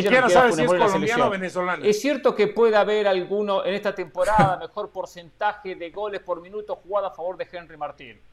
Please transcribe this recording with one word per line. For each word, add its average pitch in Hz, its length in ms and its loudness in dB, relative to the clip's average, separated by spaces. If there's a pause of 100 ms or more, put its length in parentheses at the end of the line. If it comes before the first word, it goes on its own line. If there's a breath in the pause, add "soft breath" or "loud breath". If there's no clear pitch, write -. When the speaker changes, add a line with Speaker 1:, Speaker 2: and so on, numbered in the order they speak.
Speaker 1:
siquiera 247 220 4
Speaker 2:
quiere 226 120 4
a - 40 -
Speaker 1:
sabe 247 100 6
Speaker 2:
Funes - 60 0
Speaker 1:
si - 60 0
es - 40 2
Speaker 2:
Mori 180 80 4
en 175 60 2
la - 60 4
Speaker 1:
colombiano 214 360 0
o 226 80 2
Speaker 2:
selección. 190 100 -4
Speaker 1:
venezolano. 180 440 -4
Speaker 2:
Es 208 160 2
cierto 262 340 0
que 208 120 2
puede 220 280 2
haber 208 320 2
alguno 196 560 0
en 180 100 -2
esta 202 220 -4
temporada, 185 640 2
<laughs> - 20 -8
mejor 196 300 -10
porcentaje 185 840 -8
de 170 160 -12
goles 202 280 -8
por 175 220 -8
minuto 202 340 -12
jugado 196 320 -4
a 180 40 -8
favor 175 260 -10
de 170 120 -8
Henry 165 280 -16
Martín. 139 420 -12 (140)